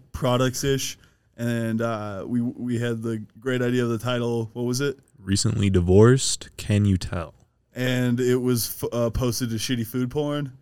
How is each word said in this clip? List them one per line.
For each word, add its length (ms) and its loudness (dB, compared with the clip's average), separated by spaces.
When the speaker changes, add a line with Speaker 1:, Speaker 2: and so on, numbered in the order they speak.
Speaker 1:
products-ish, 880 0
and, 460 -2
uh, 460 -4
we, 140 -2
we 360 -4
had 240 -2
the 220 -6
great 240 -2
idea 200 2
of 60 0
the 80 0
title. 560 -2
What 100 -6
was 180 -2
it? 180 -2
Speaker 2:
Recently 520 0
divorced. 880 6
Can 280 2
you 120 4
tell? 380 -8
Speaker 1:
And 440 0
it 180 4
was 460 -2
f-, 80 -4
uh, 200 0
posted 400 -2
to 60 -4
shitty 280 -4
food 240 -4
porn. 420 -4